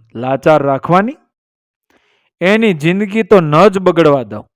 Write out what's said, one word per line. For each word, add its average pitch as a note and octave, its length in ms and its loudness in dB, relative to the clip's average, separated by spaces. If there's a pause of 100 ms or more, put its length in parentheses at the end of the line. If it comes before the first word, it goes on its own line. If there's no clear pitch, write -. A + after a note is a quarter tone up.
(140)
લાચાર C3+ 480 -2
રાખવાની, E3 540 -2 (1200)
એની G#3 340 0
જિંદગી F#3+ 480 -4
તો G3+ 180 4
ન D#3+ 280 2
જ G3 100 -2
બગડવા E3 440 2
દઉં G#2 220 -14 (120)